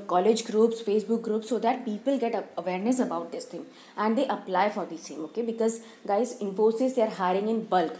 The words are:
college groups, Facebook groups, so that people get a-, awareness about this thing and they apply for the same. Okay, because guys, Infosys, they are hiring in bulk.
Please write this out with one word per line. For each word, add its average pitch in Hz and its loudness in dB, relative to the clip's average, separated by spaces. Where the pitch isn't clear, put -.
college 214 4
groups, 226 2
Facebook 208 0
groups, 214 -2
so 226 0
that 247 0
people 247 -2
get 233 -2
a-, 196 -2
awareness 185 0
about 170 -2
this 170 -6
thing 160 -12
and 214 2
they 269 2
apply 196 0
for 208 -4
the 160 -10
same. 143 -12
Okay, 214 -6
because 226 0
guys, 214 0
Infosys, 220 2
they 240 2
are 214 2
hiring 196 0
in 226 0
bulk. 180 2